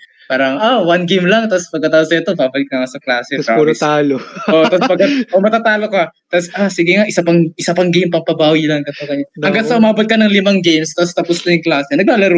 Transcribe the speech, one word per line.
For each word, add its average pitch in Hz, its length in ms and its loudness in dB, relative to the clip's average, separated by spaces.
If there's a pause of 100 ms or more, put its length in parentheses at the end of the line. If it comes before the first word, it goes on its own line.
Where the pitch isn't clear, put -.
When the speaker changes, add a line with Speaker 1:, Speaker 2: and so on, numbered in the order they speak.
(280)
Speaker 1:
Parang, 135 320 -2
ah, 220 240 2
one 175 240 0
game 185 180 0
lang, 214 240 2
tapos 185 220 -2
pagkatapos 156 400 2
nito, 165 240 0
babalik 135 340 -2
na 127 140 -4
nga 127 100 -8
sa 143 80 -12
klase, 127 400 -4
Speaker 2:
Tapos 139 60 -6 (100)
puro 113 160 4
Speaker 1:
promise. 117 80 -6
Speaker 2:
talo. 147 360 0 (180)
<laughs> - 180 -4
Speaker 1:
Oh, 160 160 4
tapos 202 160 2
pagka-, 277 280 2 (200)
oh, 190 80 4
matatalo 214 480 0
ka. 190 140 0 (260)
Tapos, 175 240 -2
ah, 196 160 -2
sige 175 300 0
nga, 208 100 4
isa 185 160 -2
pang, 170 220 4 (100)
isa - 160 -4
pang 180 160 0
game, 175 240 0
pampabawi 160 560 0
lang 147 160 -2
ka 143 60 -10 (100)
pa 147 80 -10
ganyan. 143 160 -4 (140)
Speaker 2:
No. 147 100 -2
Speaker 1:
Hanggang 220 160 0
sa 240 160 0
umabot 220 240 2
ka 220 140 0
ng 214 100 4
limang 196 320 2
games, 160 320 0
tapos 175 240 -2
tapos 175 300 -2
na 175 100 2
yung 160 80 -4
klase, 143 300 -2
naglalaro 196 420 2